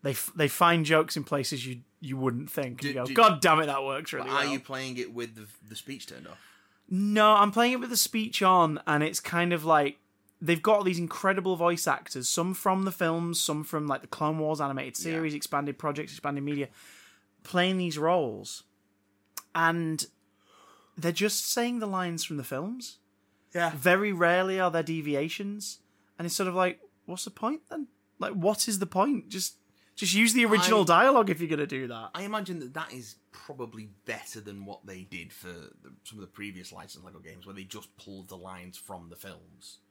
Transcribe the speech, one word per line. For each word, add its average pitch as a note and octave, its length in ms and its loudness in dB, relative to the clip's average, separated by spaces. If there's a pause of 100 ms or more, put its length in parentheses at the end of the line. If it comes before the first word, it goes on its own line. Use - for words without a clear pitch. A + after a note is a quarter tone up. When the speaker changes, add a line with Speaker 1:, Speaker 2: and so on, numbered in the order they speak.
Speaker 1:
They C#3+ 100 -2
f-, - 240 -6
they D3+ 120 2
find E3+ 380 4
jokes D#3+ 300 4
in D3 80 -4
places C3+ 420 -4
you, B2+ 140 -12 (200)
you C3+ 160 -6
wouldn't B2+ 340 -2
think. B2+ 300 -6
Speaker 2:
Do, C#3 80 -4
Speaker 1:
You C#3 60 -4
go, B2+ 120 -2
Speaker 2:
do, C3+ 80 -6
Speaker 1:
"God G#3+ 260 6
damn D#3+ 200 6
it, D#3 60 0
that C#3 180 -2
works C3+ 280 -4
really D#3 180 -6
Speaker 2:
are C3+ 40 -2
Speaker 1:
well." C#3+ 180 0
Speaker 2:
you C3+ 80 -4
playing C3 380 -10
it A#2 140 -8
with A#2 220 -10
the, A2 120 -16 (220)
the A2 80 -16
speech C3+ 300 -12
turned - 220 -16
off? - 100 -18 (500)
Speaker 1:
No, G#3 460 4
I'm G3+ 160 8
playing A#3 220 4
it B3+ 80 -2
with A#3+ 100 -8
the A#3+ 60 -2
speech - 460 0
on, F3 440 6
and D3 160 2
it's D#3 180 -2
kind F3 320 0
of D#3+ 120 -2
like, D3 340 4 (420)
they've E3 220 0
got G#3 220 6
these F#3 140 2
incredible F#3 580 0
voice E3+ 300 2
actors, C3+ 420 -2
some F3+ 260 0
from F#3+ 300 0
the F#3+ 80 -2
films, E3+ 480 0
some D3+ 240 -2
from, D3+ 220 -4
like, C#3 140 -2
the - 60 -20
Clone D#3 320 -2
Wars D#3 220 -2
animated C3+ 380 -6
Speaker 2:
Yeah. E3 140 -4
Speaker 1:
series, D#3+ 220 -2
expanded D3 440 -4
projects, D3+ 340 -6
expanded C#3+ 320 -6
media, C#3+ 240 -4 (720)
playing F#3 340 0
these F3 220 -2
roles. D3 640 0 (920)
And E3 520 0 (880)
they're E3+ 160 0
just G#3 380 -2
saying A#3+ 300 -2
the A3 60 -6
lines F3+ 380 -4
from D#3+ 140 -6
the C3 60 -6
films. G#3+ 540 -8 (560)
Speaker 2:
Yeah. E3+ 200 0
Speaker 1:
Very F#3 380 4
rarely F#3 480 4
are F#3 100 4
there E3 120 0
deviations. D#3+ 1000 -4 (380)
And E3+ 80 -6
it's E3+ 80 -4
sort F#3+ 140 0
of F3 60 -4
like, F#3 260 0 (260)
what's F3+ 180 -8
the G3+ 60 -12
point C#4 380 -4
then? D4+ 200 -8 (300)
Like, - 140 -6
what G3+ 360 2
is G#3 100 -2
the F#3+ 80 -2
point? A3 420 0
Just - 260 -8 (440)
just F3+ 160 0
use A3 180 6
the A#3+ 120 6
original A3 380 6
Speaker 2:
I, - 20 6
Speaker 1:
dialogue G#3 440 6
if D#3+ 120 -2
you're E3 100 -4
gonna D3 160 -2
do C3 220 -6
that. A2+ 260 -10
Speaker 2:
I F3 80 -8
imagine G3+ 380 -6
that C3+ 140 -12
that D#3+ 180 -10
is A#2+ 240 -16 (160)
probably A2 580 -14 (140)
better A2 360 -10
than G2+ 240 -14
what G2 220 -16
they F#2+ 160 -16
did F#2+ 300 -14
for - 160 -18
the, D#2+ 420 -18 (140)
some G#2+ 140 -18
of - 20 -16
the F#2+ 80 -18
previous F#2+ 440 -16
licensed F2+ 320 -20
Lego E2+ 140 -20
games, F#2 280 -20
where G2+ 80 -18
they F#2+ 100 -16
just G2 320 -18
pulled F#2+ 320 -18
the F#2+ 80 -16
lines F2+ 400 -16
from E2+ 320 -16
the E2+ 80 -20
films. E2+ 600 -20 (120)